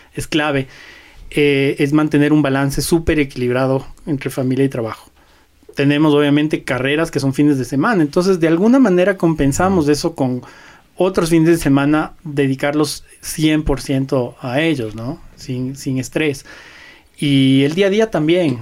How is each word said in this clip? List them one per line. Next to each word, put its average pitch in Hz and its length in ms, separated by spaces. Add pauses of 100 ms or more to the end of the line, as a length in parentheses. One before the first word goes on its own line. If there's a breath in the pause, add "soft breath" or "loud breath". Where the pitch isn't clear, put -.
(140)
es - 120
clave, 147 420 (640 loud breath)
eh, 143 480
es 143 140
mantener 151 400
un 151 80
balance 139 400
súper 165 380
equilibrado 131 680 (200)
entre 139 240
familia 131 340
y 135 60
trabajo. 113 400 (640 soft breath)
Tenemos, 147 400
obviamente, 147 500
carreras 139 460
que - 80
son 135 140
fines 147 240
de 131 80
semana, 165 380
entonces, 180 380
de 160 80
alguna 208 300
manera 190 380
compensamos 160 720
eso 151 260
con 127 280 (540 loud breath)
otros 185 340
fines 165 180
de 170 80
semana, 147 560 (120)
dedicarlos 143 800 (180)
cien 156 400
por 147 180
ciento 135 640
a 131 180
ellos, 131 340
¿no? 117 240 (180)
Sin, 127 400
sin 135 220
estrés. 143 460 (720 loud breath)
Y 135 480
el 147 100
día 196 120
a 190 40
día 220 200
también, 156 520